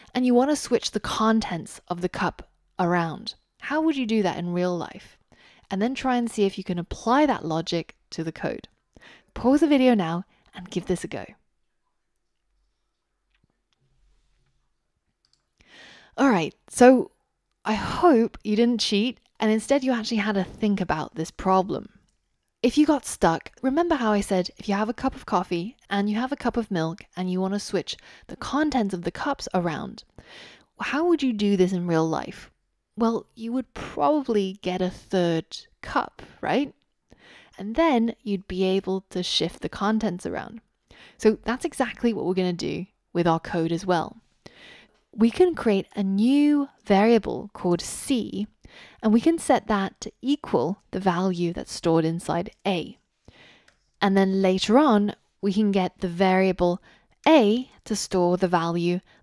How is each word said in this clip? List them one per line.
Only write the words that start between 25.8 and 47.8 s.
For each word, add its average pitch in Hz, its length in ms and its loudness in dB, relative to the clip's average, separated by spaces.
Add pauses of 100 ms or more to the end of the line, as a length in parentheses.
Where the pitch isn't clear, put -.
and 202 180 0
you 208 80 -2
have 254 160 -4
a 277 40 -8
cup 233 200 -4
of 233 140 -4
milk 165 320 -4 (120)
and 185 160 -6
you 185 120 -2
want 190 100 -2
to 202 80 -4
switch - 340 -6 (340)
the - 80 -14
contents 269 580 -2
of 175 80 -6
the 180 80 -6
cups - 420 -8
around, 170 520 -4 (760)
how 302 260 -2
would 339 160 2
you 254 120 0
do 202 240 2
this 185 160 2
in 175 120 -2
real 165 220 2
life? - 420 -8 (460)
Well, 226 300 0 (100)
you 226 160 -10
would 254 220 -6
probably 233 840 0
get 185 220 -4
a 185 80 -2
third 170 640 -2 (260)
cup, - 380 -6 (200)
right? 226 340 -2 (800)
And 208 200 -10
then 247 480 2
you'd 202 240 -4
be 185 160 -2
able 190 460 0
to 180 120 -4
shift - 380 -4
the 180 80 -6
contents 208 580 -2
around. - 340 -10 (560)
So 220 280 2
that's 233 200 -6
exactly 240 480 -2
what - 120 -4
we're 185 100 -2
gonna 185 180 0
do 165 340 -6 (260)
with 170 160 0
our 165 100 4
code 165 320 -4
as 165 160 -4
well. 175 300 -2 (960)
We 226 160 4
can 359 240 4
create 196 400 0
a 208 80 -4
new 277 680 2 (160)
variable 208 680 2
called 175 280 -2